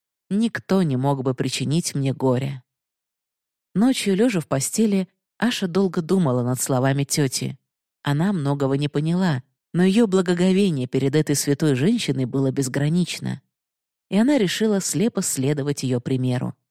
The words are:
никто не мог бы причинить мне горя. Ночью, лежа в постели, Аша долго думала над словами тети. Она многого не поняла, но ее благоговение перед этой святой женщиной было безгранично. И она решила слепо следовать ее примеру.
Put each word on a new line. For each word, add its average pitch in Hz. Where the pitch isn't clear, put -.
никто 196
не 143
мог 135
бы 127
причинить 135
мне 135
горя. 131
Ночью, 208
лежа 208
в 143
постели, 196
Аша 208
долго 180
думала 156
над 123
словами 135
тети. 135
Она 151
многого 139
не 147
поняла, 160
но 175
ее 202
благоговение 185
перед 135
этой 151
святой 143
женщиной 139
было 135
безгранично. 139
И 190
она 262
решила 202
слепо 196
следовать 143
ее 127
примеру. 127